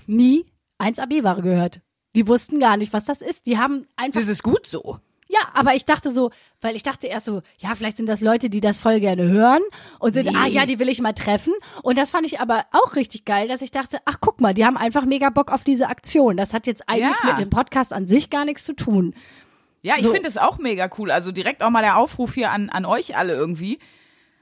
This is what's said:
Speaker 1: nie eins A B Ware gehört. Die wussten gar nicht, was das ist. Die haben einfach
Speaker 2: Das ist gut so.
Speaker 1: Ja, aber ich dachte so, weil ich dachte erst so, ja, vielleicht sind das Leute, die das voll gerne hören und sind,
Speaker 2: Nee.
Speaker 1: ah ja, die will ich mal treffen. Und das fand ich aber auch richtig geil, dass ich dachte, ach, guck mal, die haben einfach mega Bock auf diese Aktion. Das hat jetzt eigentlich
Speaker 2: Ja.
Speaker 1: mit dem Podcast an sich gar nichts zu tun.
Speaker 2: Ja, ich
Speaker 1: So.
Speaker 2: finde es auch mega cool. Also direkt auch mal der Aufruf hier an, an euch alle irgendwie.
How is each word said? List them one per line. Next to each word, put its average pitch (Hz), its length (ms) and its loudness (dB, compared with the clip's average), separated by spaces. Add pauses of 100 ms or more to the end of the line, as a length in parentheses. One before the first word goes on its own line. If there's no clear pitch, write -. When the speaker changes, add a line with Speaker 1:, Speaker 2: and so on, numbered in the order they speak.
Speaker 1:
nie 247 400 4 (320)
eins 220 220 -2
A 262 60 -6
B 285 180 -2
Ware 185 180 0
gehört. 175 380 0 (340)
Die 220 140 2
wussten 247 320 2
gar 226 160 4
nicht, 208 160 -4
was 208 140 -4
das 285 160 -6
ist. - 240 -10
Die 240 120 0
haben 269 280 -2 (100)
einfach 254 240 -4
Speaker 2:
Das 208 80 -2
ist 208 140 -4
gut 269 240 0
so. - 320 -10 (340)
Speaker 1:
Ja, 415 60 6 (160)
aber 262 200 4
ich 269 120 -2
dachte 302 240 0
so, 240 200 0 (300)
weil 226 160 -4
ich 208 60 -12
dachte 269 240 -8
erst 233 200 -6
so, 208 140 -4 (180)
ja, 208 160 -6
vielleicht 214 220 -6
sind 226 120 -6
das 214 120 -2
Leute, 226 300 2
die 208 100 -2
das 208 180 0
voll 220 220 2
gerne 185 280 2
hören 233 340 6 (360)
und 233 140 0
sind, 220 180 0
Speaker 2:
Nee. 196 60 0
Speaker 1:
ah 381 100 2
ja, 277 200 2
die 254 120 -2
will 254 120 0
ich - 100 -2
mal 220 140 0
treffen. 208 400 0 (280)
Und 254 160 2
das 277 120 2
fand 320 160 0
ich 311 120 -6
aber 226 340 0
auch - 240 2
richtig 254 280 -4
geil, 208 240 -2
dass 254 140 -6
ich 254 80 -10
dachte, 269 340 -6
ach, 285 160 -4
guck - 220 0
mal, 202 100 4
die 220 140 2
haben 254 100 2
einfach 240 300 -2
mega 269 240 2
Bock 277 200 0
auf 269 140 -2
diese 262 240 2
Aktion. 247 480 2
Das 196 160 -4
hat 226 140 -4
jetzt 226 220 -8
eigentlich 233 360 0
Speaker 2:
Ja. 254 60 2
Speaker 1:
mit 139 80 0
dem 196 120 -4
Podcast 254 440 -2
an 196 120 -6
sich 240 240 2
gar 285 140 -2
nichts 294 200 -6
zu 311 100 -8
tun. 196 400 0 (640)
Speaker 2:
Ja, 208 160 -2
ich 277 80 -2
Speaker 1:
So. 226 80 4
Speaker 2:
finde 381 160 -2
es 202 100 -6
auch - 200 0
mega 196 400 -2
cool. 202 120 -4
Also 175 220 -2
direkt 190 300 -4
auch 220 80 2
mal 226 120 2
der 202 140 4
Aufruf 247 380 0
hier 233 160 -2
an, 202 180 -2
an 185 160 -4
euch 240 320 -2
alle 175 180 0
irgendwie. 170 440 -4 (640)